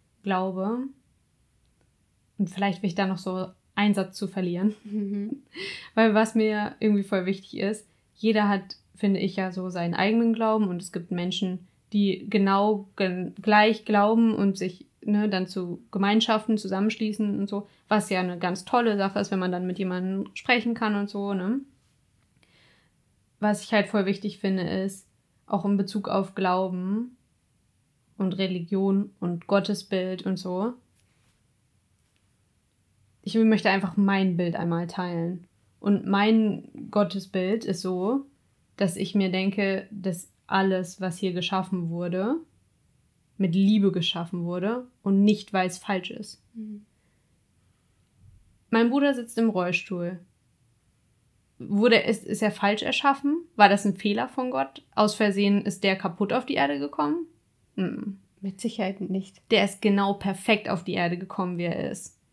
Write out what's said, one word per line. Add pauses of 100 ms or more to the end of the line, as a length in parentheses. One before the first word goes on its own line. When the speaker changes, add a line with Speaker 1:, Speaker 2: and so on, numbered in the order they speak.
(240)
Speaker 1:
Glaube. (1600)
Und
vielleicht
will
ich
da
noch
so (280)
einen
Satz
zu
verlieren. (100)
Speaker 2:
Mhm. (240)
Speaker 1:
<laughs>
Weil
was
mir
irgendwie
voll
wichtig
ist, (280)
jeder
hat, (180)
finde
ich,
ja
so
seinen
eigenen
Glauben
und
es
gibt
Menschen, (260)
die
genau
gen-,
gleich
glauben
und
sich, (160)
ne,
dann
zu
Gemeinschaften
zusammenschließen
und
so, (200)
was
ja
eine
ganz
tolle
Sache
ist,
wenn
man
dann
mit
jemandem
sprechen
kann
und
so,
ne? (1800)
Was
ich
halt
voll
wichtig
finde,
ist, (420)
auch
in
Bezug
auf
Glauben (1000)
und
Religion (100)
und
Gottesbild
und
so, (2500)
ich
möchte
einfach
mein
Bild
einmal
teilen. (340)
Und
mein (220)
Gottesbild
ist
so, (520)
dass
ich
mir
denke,
dass (180)
alles,
was
hier
geschaffen
wurde, (1040)
mit
Liebe
geschaffen
wurde (160)
und
nicht,
weil
es
falsch
ist. (120)
Speaker 2:
Mhm. (1800)
Speaker 1:
Mein
Bruder
sitzt
im
Rollstuhl. (1400)
Wurde,
ist,
ist
er
falsch
erschaffen? (180)
War
das
ein
Fehler
von
Gott? (120)
Aus
Versehen
ist
der
kaputt
auf
die
Erde
gekommen? (500)
Mhm. (220)
Speaker 2:
Mit
Sicherheit
nicht. (100)
Speaker 1:
Der
ist
genau
perfekt
auf
die
Erde
gekommen,
wie
er
ist. (140)